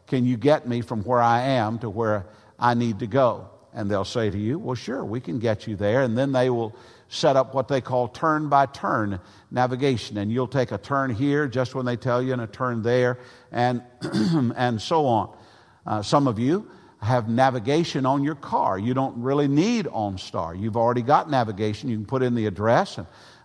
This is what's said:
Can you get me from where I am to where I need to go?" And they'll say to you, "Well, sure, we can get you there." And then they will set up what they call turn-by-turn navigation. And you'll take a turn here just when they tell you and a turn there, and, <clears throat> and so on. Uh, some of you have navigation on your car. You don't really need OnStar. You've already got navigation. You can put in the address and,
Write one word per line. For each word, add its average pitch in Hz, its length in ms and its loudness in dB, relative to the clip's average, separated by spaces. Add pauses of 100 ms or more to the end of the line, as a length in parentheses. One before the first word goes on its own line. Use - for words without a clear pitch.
Can 127 180 2
you 123 120 2
get 139 300 2
me 120 140 -2
from 110 220 -6
where 120 180 2
I 120 200 4
am 117 380 0
to 113 100 -8
where 107 380 -2 (320)
I 120 160 4
need 117 240 0
to 123 80 -6
go?" 110 420 2 (240)
And 107 160 -4
they'll 101 160 0
say 110 240 -2
to 98 80 -4
you, 113 220 -4
"Well, 127 160 -6
sure, 233 280 -8
we 120 160 -6
can 143 200 -8
get 107 260 -2
you 110 100 -6
there." 104 280 2
And 113 120 0
then 135 160 0
they 127 200 2
will 113 240 -4 (320)
set 143 280 2
up 131 200 2
what 131 120 -2
they 135 140 0
call 123 260 -2
turn-by-turn 139 1120 0 (300)
navigation. 123 680 0
And 101 120 -2
you'll 123 160 -2
take 127 240 0
a 104 60 -2
turn 135 320 -2
here 143 380 0
just 123 260 -2
when 131 120 -4
they 120 120 -2
tell 123 240 0
you 131 120 -2
and 123 100 -4
a 110 40 -8
turn 120 360 -4
there, 123 340 2 (340)
and, 120 300 0 (120)
<clears throat> - 80 -20 (540)
and 123 240 0
so 156 280 2
on. 110 280 0 (520)
Uh, 107 160 -4
some 143 240 4
of 110 100 0
you 151 320 0 (320)
have 117 280 0
navigation 131 760 2
on 139 180 2
your 151 120 -2
car. 135 420 -2
You 113 160 0
don't 131 280 -2
really 143 260 2
need 185 380 2
OnStar. 101 760 -6
You've 107 160 -4
already 120 260 2
got 151 280 2
navigation. 110 600 -2
You 113 60 -2
can 107 100 -6
put 131 160 -2
in 123 140 2
the 110 100 0
address 110 520 2
and, 80 100 -12 (380)